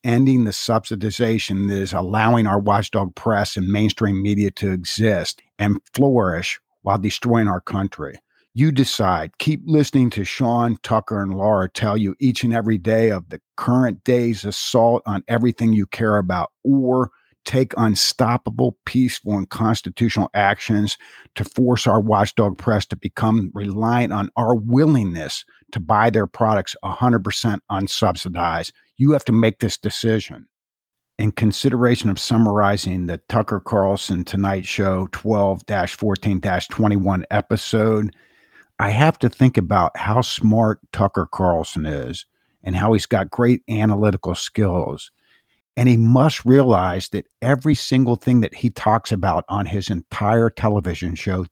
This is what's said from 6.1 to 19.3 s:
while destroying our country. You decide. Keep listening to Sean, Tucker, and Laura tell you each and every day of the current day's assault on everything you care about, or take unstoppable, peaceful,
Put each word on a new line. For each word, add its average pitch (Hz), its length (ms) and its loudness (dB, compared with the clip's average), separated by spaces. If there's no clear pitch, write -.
while 98 160 0
destroying 107 500 0
our 90 120 -2
country. 95 600 -8
You 151 160 2
decide. 98 680 0
Keep - 260 -2
listening 139 460 2
to 101 140 -4
Sean, 120 580 0
Tucker, 107 400 -2
and 95 160 -4
Laura 98 320 2
tell 120 260 -2
you 101 240 0
each 127 240 0
and 117 80 0
every 113 240 0
day 113 340 2
of 92 200 -4
the - 100 -14
current 123 480 0
day's 120 400 0
assault 117 640 0
on 101 200 -4
everything 117 460 0
you 104 140 2
care 107 320 0
about, 90 340 -2
or 127 480 2
take 131 320 0
unstoppable, 113 1080 0
peaceful, 123 540 -2